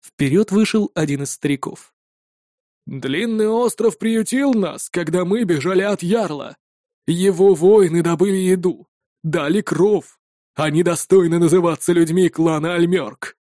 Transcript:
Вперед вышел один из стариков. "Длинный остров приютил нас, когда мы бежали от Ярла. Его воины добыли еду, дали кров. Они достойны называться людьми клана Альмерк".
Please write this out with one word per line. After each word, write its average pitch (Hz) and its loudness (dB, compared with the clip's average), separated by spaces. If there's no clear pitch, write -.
Вперед 151 -2
вышел 208 0
один 143 -4
из 135 -10
стариков. - -8
"Длинный 214 -4
остров 226 -2
приютил 226 0
нас, 190 -4
когда 175 -2
мы 220 -2
бежали 175 0
от 202 -4
Ярла. 175 -4
Его 185 4
воины 170 4
добыли 175 0
еду, 185 -2
дали 160 -2
кров. 180 -2
Они 156 0
достойны 170 2
называться 170 2
людьми 170 2
клана 165 -2
Альмерк". 170 -2